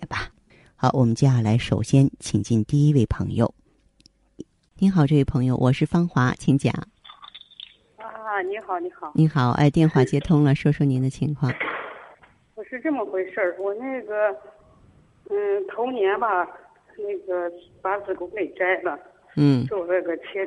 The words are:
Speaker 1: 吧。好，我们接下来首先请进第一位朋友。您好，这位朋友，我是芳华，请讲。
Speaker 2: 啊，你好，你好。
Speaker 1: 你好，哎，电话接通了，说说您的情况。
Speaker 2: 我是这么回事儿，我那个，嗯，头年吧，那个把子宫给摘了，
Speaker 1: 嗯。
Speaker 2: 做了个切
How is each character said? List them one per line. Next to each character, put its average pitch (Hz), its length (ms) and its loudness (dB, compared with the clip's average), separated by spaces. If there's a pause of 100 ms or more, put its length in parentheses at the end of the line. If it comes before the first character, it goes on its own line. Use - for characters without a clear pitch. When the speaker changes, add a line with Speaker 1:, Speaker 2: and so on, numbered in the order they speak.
Speaker 1:
吧。 - 220 -8 (460)
好， - 180 2
我 131 120 4
们 113 100 2
接 143 100 2
下 127 160 4
来 110 160 2
首 - 240 -2
先 135 380 4
请 - 240 -2
进 110 220 2
第 147 220 2
一 151 60 6
位 127 120 4
朋 - 280 -4
友。 - 180 0 (1200)
您 190 160 2
好， 165 160 4
这 151 80 4
位 139 80 6
朋 127 220 0
友， 127 120 2
我 127 160 4
是 151 120 0
芳 170 220 2
华， 127 300 0
请 - 180 4
讲。 131 160 2 (1200)
Speaker 2:
啊， 440 460 -8
你 370 180 -6
好， 370 200 -6
你 349 120 -8
好。 156 240 -12
Speaker 1:
你 160 120 4
好， 123 240 0
哎， - 200 2
电 160 180 4
话 131 140 4
接 139 160 0
通 147 240 4
了， 139 100 4
说 147 180 2
说 143 140 0
您 131 160 0
的 131 80 0
情 143 240 -4
况。 135 180 -2 (1040)
Speaker 2:
我 220 100 -14
是 254 160 -12
这 320 100 -2
么 247 140 -4
回 190 260 -4
事 - 80 -8
儿， 180 200 -2
我 196 160 -4
那 262 260 -8
个， 208 280 -2 (1000)
嗯， 202 60 -4 (380)
头 233 160 -4
年 208 300 0
吧， 190 260 0 (520)
那 202 280 -6
个 180 240 -4 (320)
把 196 180 -2
子 202 160 -8
宫 175 200 -10
给 185 180 -4
摘 185 280 -2
了， 165 180 -4 (380)
Speaker 1:
嗯。 139 300 4
Speaker 2:
做 170 180 -4
了 175 160 0
个 165 160 -4
切 190 300 -8